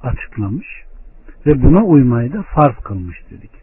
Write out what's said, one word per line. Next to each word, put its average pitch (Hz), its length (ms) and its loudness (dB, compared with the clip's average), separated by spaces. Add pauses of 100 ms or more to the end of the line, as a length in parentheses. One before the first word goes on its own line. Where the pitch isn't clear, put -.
açıklamış 113 640 -8 (800)
ve 143 160 2
buna 165 220 6
uymayı 127 480 2
da 202 100 -8
farz 147 340 0
kılmış 90 400 -12 (140)
dedik. 92 200 -20 (120)